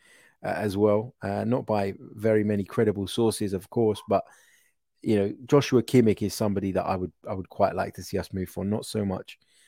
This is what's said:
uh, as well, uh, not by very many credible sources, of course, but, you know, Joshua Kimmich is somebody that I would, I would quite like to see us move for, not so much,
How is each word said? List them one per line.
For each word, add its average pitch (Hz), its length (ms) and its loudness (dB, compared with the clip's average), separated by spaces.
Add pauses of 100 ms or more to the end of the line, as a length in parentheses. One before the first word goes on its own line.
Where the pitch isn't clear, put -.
(440)
uh, - 60 -6
as 95 260 -4
well, 107 460 2
uh, 101 240 -4
not 123 200 -2
by 101 340 0
very 107 440 0
many 104 220 0
credible 101 420 0
sources, 107 460 0
of 90 160 -6
course, 110 400 0
but, 98 160 2 (760)
you 110 160 0
know, 101 160 0 (120)
Joshua 127 380 4
Kimmich 110 380 4
is 101 120 -2
somebody 98 400 -2
that 92 120 0
I 95 120 -2
would, 90 160 -6 (160)
I - 40 -4
would 95 140 -8
quite - 280 2
like - 180 -4
to 92 100 -14
see - 140 -6
us - 160 -6
move 92 160 -4
for, 95 160 -6
not 104 200 -4
so 104 200 -4
much, - 320 -6 (300)